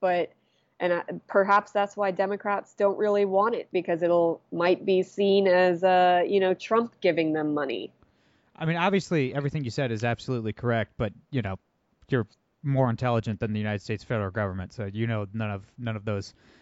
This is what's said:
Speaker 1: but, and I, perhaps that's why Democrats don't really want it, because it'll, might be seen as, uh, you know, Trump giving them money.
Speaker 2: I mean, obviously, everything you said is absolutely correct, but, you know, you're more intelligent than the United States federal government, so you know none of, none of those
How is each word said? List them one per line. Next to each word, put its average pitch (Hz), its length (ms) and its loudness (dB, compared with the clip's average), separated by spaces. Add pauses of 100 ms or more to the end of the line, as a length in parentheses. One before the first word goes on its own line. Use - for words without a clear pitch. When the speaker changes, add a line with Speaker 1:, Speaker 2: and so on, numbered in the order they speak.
Speaker 1:
but, 175 300 0 (480)
and 175 120 0
I, 170 120 -2 (240)
perhaps 202 440 2
that's 202 240 -2
why 202 140 -2
Democrats 196 640 -4
don't 202 240 0
really 202 280 2
want 196 280 2
it, - 180 -6
because 170 300 -2
it'll, 170 400 2 (100)
might 175 340 2
be 185 180 2
seen 196 440 2
as, 180 360 4
uh, 180 440 4
you 202 120 2
know, 185 160 2
Trump 233 440 -2
giving 160 340 0
them 151 200 -2
money. 135 380 -4 (640)
Speaker 2:
I 160 100 -6
mean, 165 120 0
obviously, 170 580 0
everything 143 280 -4
you 120 60 -6
said 127 220 -2
is 110 120 -4
absolutely 117 500 -4
correct, 117 440 -2
but, 107 160 -4 (160)
you 127 140 -2
know, 95 160 -6 (500)
you're 120 160 0 (380)
more 135 260 2
intelligent 113 500 -2
than 107 140 -4
the 107 60 -2
United 107 240 -4
States 107 200 -6
federal 104 280 -4
government, 95 420 -6
so 107 180 -8
you 110 140 -4
know 107 260 -4
none 107 200 -4
of, 98 120 -8 (140)
none 113 180 -6
of 104 100 -10
those 101 280 -6 (280)